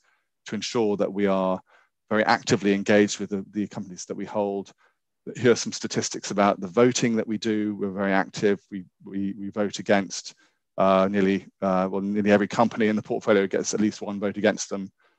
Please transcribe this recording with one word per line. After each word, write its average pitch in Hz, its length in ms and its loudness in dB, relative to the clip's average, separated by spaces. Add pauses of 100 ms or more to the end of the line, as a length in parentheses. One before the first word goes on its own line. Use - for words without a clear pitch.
(460)
to - 100 -8
ensure 104 420 0
that 95 140 -2
we 101 140 0
are 95 340 2 (520)
very 107 140 2
actively 107 480 2
engaged 104 460 4
with 101 120 -8
the, 98 180 -4
the 104 180 -4
companies 92 380 -12
that 98 100 -10
we 101 100 -8
hold. 101 460 -4 (680)
Here 120 140 4
are 107 40 6
some - 160 -4
statistics - 600 -6
about 101 280 2
the 98 80 -8
voting 120 500 2
that 110 100 -2
we 107 100 -4
do. 107 380 -2
We're 98 160 -6
very 98 200 -2
active. 95 480 0 (120)
We, 95 140 -10 (200)
we, 98 320 -6
we 101 120 -10
vote 101 280 -4
against, 98 560 -2 (460)
uh, 95 320 4
nearly, 98 340 2 (160)
uh, 95 300 0
well, 98 100 -4
nearly 104 300 0
every 101 160 6
company 113 400 0
in 107 80 0
the 107 80 -4
portfolio 110 420 2
gets - 300 -4
at 104 40 -2
least 104 220 0
one 101 180 -8
vote 101 180 -4
against 101 320 0
them. 98 220 -8 (280)